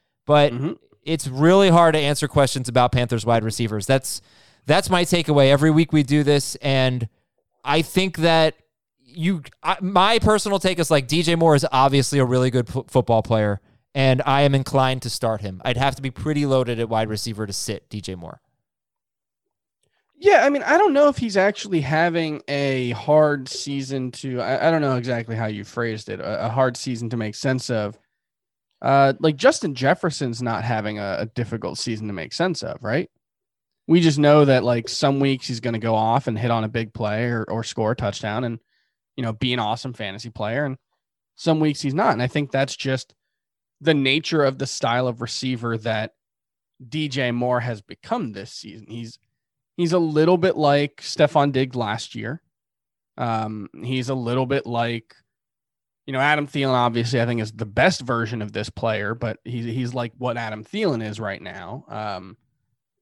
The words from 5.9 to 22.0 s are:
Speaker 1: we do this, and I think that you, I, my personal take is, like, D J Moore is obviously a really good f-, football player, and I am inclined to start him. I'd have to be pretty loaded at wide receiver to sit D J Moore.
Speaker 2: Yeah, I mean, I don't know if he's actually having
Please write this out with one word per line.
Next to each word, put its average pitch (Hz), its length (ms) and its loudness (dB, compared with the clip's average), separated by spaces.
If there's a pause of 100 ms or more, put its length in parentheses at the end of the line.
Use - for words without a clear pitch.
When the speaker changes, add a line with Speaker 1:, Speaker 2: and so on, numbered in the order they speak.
Speaker 1:
we 151 120 4
do 147 180 2
this, 143 400 2
and 131 460 0 (560)
I 147 180 2
think 185 360 -2
that 160 360 4 (460)
you, 160 420 -4 (220)
I, 170 160 -2
my 196 400 4
personal 202 400 2
take 185 180 0
is, 165 140 0
like, 135 160 2
D 160 160 0
J 170 100 2
Moore 165 220 6
is 139 160 2
obviously 135 480 4
a 131 40 4
really 127 260 2
good 123 180 0
f-, 135 180 -6
football 117 380 2
player, 104 360 0 (320)
and 135 320 2
I 139 180 4
am 143 120 4
inclined 131 480 0
to 117 80 -8
start 110 300 -2
him. 95 240 -8
I'd 123 120 -2
have 131 200 0
to 139 60 -12
be 135 100 -6
pretty 147 340 -2
loaded 123 320 0
at 117 100 -2
wide 110 200 0
receiver 107 400 -6
to 98 40 -10
sit - 380 -8
D 104 100 -8
J 92 140 -10
Moore. 85 260 -16 (1800)
Speaker 2:
Yeah, 359 220 8
I 277 60 4
mean, 285 120 0
I 302 160 4
don't 392 140 4
know 285 160 6
if 277 100 0
he's 214 180 -4
actually 196 440 2
having 160 640 0